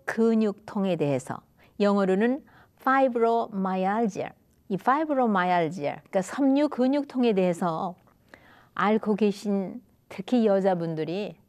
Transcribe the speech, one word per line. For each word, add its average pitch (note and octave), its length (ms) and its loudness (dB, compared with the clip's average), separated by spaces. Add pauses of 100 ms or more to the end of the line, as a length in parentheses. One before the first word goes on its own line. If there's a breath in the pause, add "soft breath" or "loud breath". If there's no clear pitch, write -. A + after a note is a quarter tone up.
근육통에 G#3+ 920 0
대해서, C#3+ 460 -2 (380 soft breath)
영어로는 G3+ 680 2 (360 soft breath)
fibromyalgia, A3+ 1500 0 (380)
이 G3 80 -4
fibromyalgia, F#3+ 1200 0
그러니까 - 260 -4
섬유 C#4 480 0
근육통에 C4 640 0
대해서 F3+ 640 -2 (800 loud breath)
알고 G#3+ 400 2
계신 G3+ 680 -2 (260)
특히 A3+ 380 0
여자분들이 F3 880 0 (140)